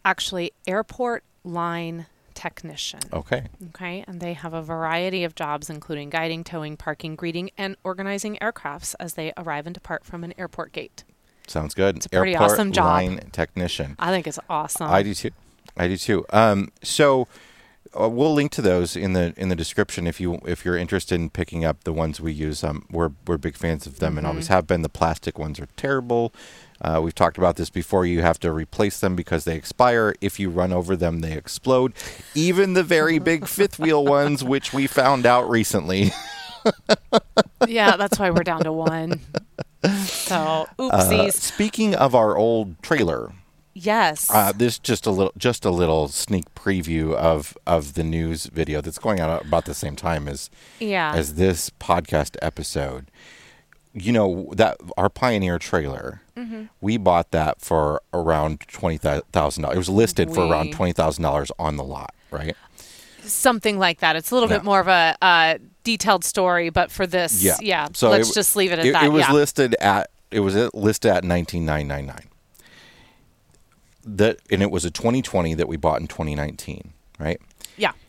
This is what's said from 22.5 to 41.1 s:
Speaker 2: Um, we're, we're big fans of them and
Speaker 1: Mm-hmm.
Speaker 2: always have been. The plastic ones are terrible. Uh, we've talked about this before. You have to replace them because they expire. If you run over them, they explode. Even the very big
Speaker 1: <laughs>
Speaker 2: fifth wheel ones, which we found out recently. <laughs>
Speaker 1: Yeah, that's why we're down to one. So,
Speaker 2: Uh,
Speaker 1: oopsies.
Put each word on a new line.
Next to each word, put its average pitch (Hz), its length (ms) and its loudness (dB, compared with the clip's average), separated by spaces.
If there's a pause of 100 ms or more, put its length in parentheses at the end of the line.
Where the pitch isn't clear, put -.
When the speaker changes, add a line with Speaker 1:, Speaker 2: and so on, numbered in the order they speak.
Speaker 2:
Um, 78 280 -6
we're, 82 200 -2 (140)
we're 87 120 -2
big 78 180 -8
fans 80 320 -4
of 69 120 -18
them 80 180 -2
and 76 80 -6
Speaker 1:
Mm-hmm. 76 40 -2
Speaker 2:
always 76 200 -6
have 92 180 2
been. 87 160 0
The 76 60 -4
plastic - 500 -2
ones 78 200 -8
are - 80 -12 (100)
terrible. 120 560 -2 (480)
Uh, 80 200 0
we've 82 140 -4
talked 87 240 2
about 87 160 4
this 85 160 -4
before. 92 340 0
You 87 160 0
have 85 200 2
to 85 100 -2
replace 80 480 -2
them 92 160 0
because 85 300 -4
they 82 100 -2
expire. 117 640 2
If 98 180 -4
you 98 120 -2
run 90 220 0
over 90 240 0
them, 85 240 -2
they 80 120 -6
explode. 127 600 0 (420)
Even 180 380 2
the 185 100 4
very 160 360 4
big 165 280 0
Speaker 1:
<laughs> - 100 -6
Speaker 2:
fifth 196 220 0
wheel 151 260 2
ones, 143 380 2
which 135 300 -2
we 135 120 0
found 131 400 2
out 123 240 6
recently. 98 680 2
<laughs> - 40 -12 (1500)
Speaker 1:
Yeah, 220 300 4
that's 202 220 -2
why 190 100 2
we're 170 140 2
down 165 200 -2
to 160 80 0
one. 160 480 -2 (840)
So, - 300 -4
Speaker 2:
Uh, 160 300 0 (120)
Speaker 1:
oopsies. 92 560 2